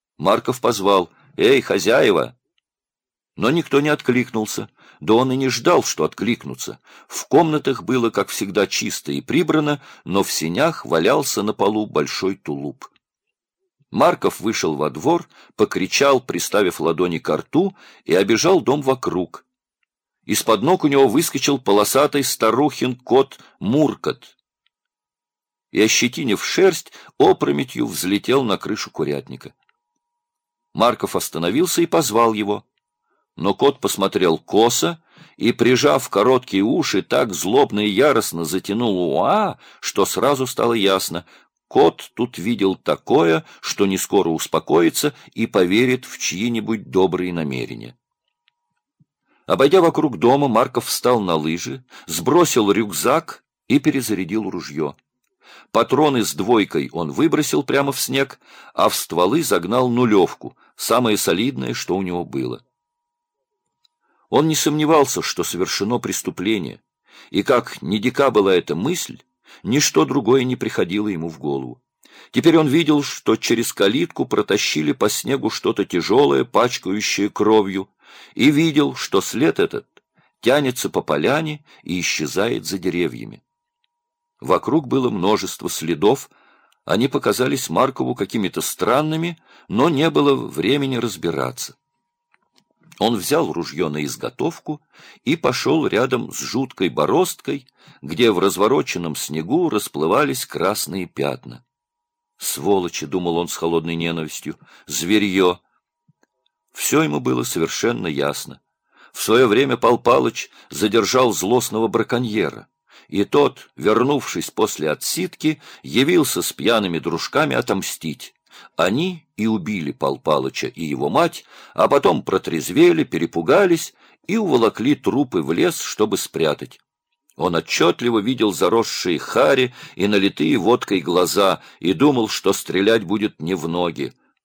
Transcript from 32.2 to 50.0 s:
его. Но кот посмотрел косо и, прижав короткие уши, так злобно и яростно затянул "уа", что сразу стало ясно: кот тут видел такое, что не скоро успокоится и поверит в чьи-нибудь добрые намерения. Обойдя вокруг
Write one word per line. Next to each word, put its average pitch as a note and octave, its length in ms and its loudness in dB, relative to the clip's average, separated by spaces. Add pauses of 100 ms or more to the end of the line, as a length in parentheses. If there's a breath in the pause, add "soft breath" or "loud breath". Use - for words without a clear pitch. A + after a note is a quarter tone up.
его. G#2 320 -4 (720)
Но G2 160 0
кот C3+ 280 2
посмотрел F#2 580 0
косо A#2+ 640 0 (340 soft breath)
и, A#2 160 0
прижав B2+ 560 2
короткие A2 540 2
уши, D#3+ 400 0
так B2+ 320 -2
злобно G#2 460 0
и G#2 100 0
яростно A2 540 2
затянул G2 520 -2
"уа", G#2+ 640 0 (220 soft breath)
что - 260 -2
сразу C3 400 0
стало A#2 260 -2
ясно: F#2+ 540 0 (400 soft breath)
кот - 480 2
тут B2 240 -4
видел G2 380 0
такое, B2 680 0 (160 loud breath)
что - 260 -2
не F#2+ 120 0
скоро F#2+ 320 0
успокоится D3 840 0 (220 loud breath)
и A2+ 120 -4
поверит A#2 600 2
в - 120 -16
чьи-нибудь A2 720 -4
добрые F#2 420 0
намерения. A#1 640 -8 (1500)
Обойдя D3 340 4
вокруг D#3+ 380 2